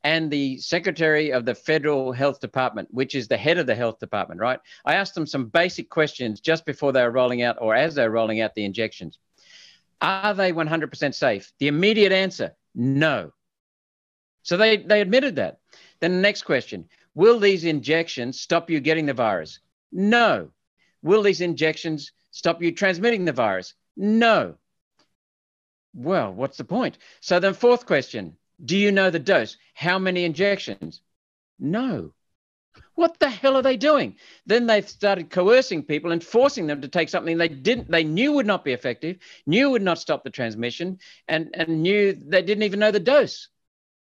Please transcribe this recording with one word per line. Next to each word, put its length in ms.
and 260
the 280
secretary 720
of 120
the 100
Federal 560
Health 300
Department, 500
which 240
is 140
the 80
head 200
of 120
the 80
health 240
department, 400
right? 180
I 120
asked 180
them 120
some 200
basic 420
questions 520
just 260
before 260
they 120
were 80
rolling 300
out 180
or 160
as 180
they 80
were 120
rolling 260
out 160
the 80
injections. 560
Are 340
they 160
one 160
hundred 240
percent 240
safe? 460
The 80
immediate 420
answer, 460
no. 560
So 140
they, 220
they 220
admitted 360
that. 240
Then 140
the 40
next 240
question, 460
will 240
these 260
injections 760
stop 280
you 120
getting 260
the 80
virus? 460
No. 560
Will 200
these 180
injections 680
stop 280
you 120
transmitting 520
the 80
virus? 420
No. 600
Well, 380
what's 240
the 80
point? 320
So 180
then 140
fourth 320
question, 520
do 140
you 140
know 180
the 80
dose? 400
How 240
many 260
injections? 800
No. 560
What 240
the 100
hell 280
are 60
they 140
doing? 400
Then 200
they've 220
started 400
coercing 540
people 300
and 120
forcing 420
them 140
to 80
take 220
something 260
they 120
didn't, 420
they 140
knew 280
would 140
not 180
be 80
effective, 460
knew 220
would 140
not 160
stop 260
the 60
transmission, 680
and, 240
and 300
knew 320
they 260
didn't 220
even 180
know 100
the 100
dose. 480